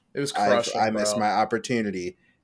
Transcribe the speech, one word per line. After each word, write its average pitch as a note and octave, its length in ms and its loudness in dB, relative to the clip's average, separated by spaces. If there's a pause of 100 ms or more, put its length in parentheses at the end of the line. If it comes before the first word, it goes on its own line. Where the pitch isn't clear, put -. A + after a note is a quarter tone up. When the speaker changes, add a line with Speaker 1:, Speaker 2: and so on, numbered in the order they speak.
(140)
Speaker 1:
It - 60 -6
was C#3+ 160 -4
Speaker 2:
I've, G#2 280 4
Speaker 1:
crushing, - 180 -2
Speaker 2:
I A2 100 2
missed G#2 240 0
Speaker 1:
bro. - 20 -4
Speaker 2:
my G#2+ 140 2
opportunity. G#2+ 840 -2 (260)